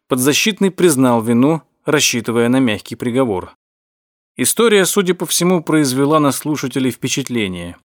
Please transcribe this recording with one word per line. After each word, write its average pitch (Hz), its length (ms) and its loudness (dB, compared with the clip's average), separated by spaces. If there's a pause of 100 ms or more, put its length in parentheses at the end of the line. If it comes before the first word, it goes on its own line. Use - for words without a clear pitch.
подзащитный 151 640 0
признал 131 520 2
вину, 123 420 0 (220)
рассчитывая 120 640 0
на 131 100 2
мягкий 117 360 -2
приговор. 113 600 -2 (840)
История, 208 480 2
судя 180 300 0
по 175 100 -8
всему, 175 380 0
произвела 147 560 2
на 143 120 2
слушателей 131 600 -4
впечатление. 104 840 -6 (120)